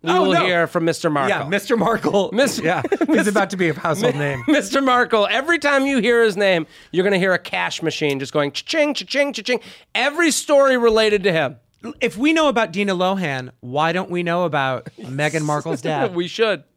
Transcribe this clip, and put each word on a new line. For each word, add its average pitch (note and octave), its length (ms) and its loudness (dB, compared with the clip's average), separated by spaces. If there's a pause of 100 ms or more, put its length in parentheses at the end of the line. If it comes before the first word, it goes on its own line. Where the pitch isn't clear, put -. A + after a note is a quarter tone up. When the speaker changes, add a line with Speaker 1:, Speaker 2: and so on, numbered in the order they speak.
Speaker 1:
we E4 80 -4
Speaker 2:
Oh, F4+ 140 4
Speaker 1:
will F#3+ 100 2
Speaker 2:
no. - 120 2
Speaker 1:
hear E3+ 200 2
from E3 180 -2
Mister E3 280 0
Markle. C#3+ 180 0 (140)
Speaker 2:
Yeah, C#3 40 -6
Mister G3+ 300 0
Markle. G3 560 0
Speaker 1:
Mis- A#3+ 260 0
<laughs> G3+ 40 -6
Speaker 2:
Yeah, D#3+ 260 0
he's F#4 180 0
Speaker 1:
Mis- C#4+ 200 2
Speaker 2:
about G3+ 240 0
to G3 60 -6
be F3 120 0
a D3 60 -2
household F3 400 -2
Speaker 1:
Mi- D3 40 -4
Speaker 2:
name. C#3 260 -4
Speaker 1:
<laughs> - 20 0
Mister C4+ 340 2
Markle, A#3+ 480 2
every C#4+ 300 0
time C#4 260 2
you C#4 140 0
hear A#3 240 4
his G#3 120 2
name, F#3 300 2 (260)
you're F3 120 0
gonna G3 160 2
hear F#3 140 2
a E3+ 60 0
cash F3 440 -6
machine D3+ 340 -2
just C3 160 -8
going C#3+ 180 0
cha-ching, D4 440 -2
cha-ching, C#4 360 -4
cha-ching. A3+ 280 -4 (340)
Every C#4+ 380 0
story C#4 440 4
related A3 480 2
to G3 80 2
him. C#3 260 -2 (440)
Speaker 2:
If A#3 160 -2
we D4+ 160 2
know D#4+ 140 4
about A3 240 0
Dina G3 240 -2
Lohan, F3 640 -2
why D3 320 -2
don't F#3 180 -4
we F3 140 -4
know F3 220 0
about C3+ 400 -2
Speaker 1:
<laughs> - 140 -18
Speaker 2:
Meghan C#3+ 460 -4
Markle's D3 380 -4
dad? F3 320 -2
Speaker 1:
We F3 120 -2
should. G#3 360 -2 (140)